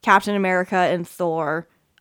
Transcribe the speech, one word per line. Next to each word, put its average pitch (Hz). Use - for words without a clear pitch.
Captain 202
America 185
and 175
Thor, 160